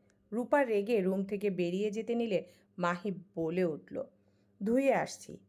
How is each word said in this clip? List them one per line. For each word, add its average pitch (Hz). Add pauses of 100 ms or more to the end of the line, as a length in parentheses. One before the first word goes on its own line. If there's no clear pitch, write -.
(320)
রূপা 247
রেগে 214
রুম 190
থেকে 202
বেরিয়ে 180
যেতে 220
নিলে 226 (340)
মাহি 175 (240)
বলে 165
উঠল, - (600)
"ধুয়ে 254
আসছি।" - (100)